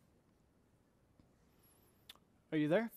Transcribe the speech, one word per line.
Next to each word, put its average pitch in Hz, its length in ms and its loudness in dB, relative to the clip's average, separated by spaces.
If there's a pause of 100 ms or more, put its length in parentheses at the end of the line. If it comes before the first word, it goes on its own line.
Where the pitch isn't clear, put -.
(2500)
Are 160 40 0
you 151 120 2
there? 214 280 2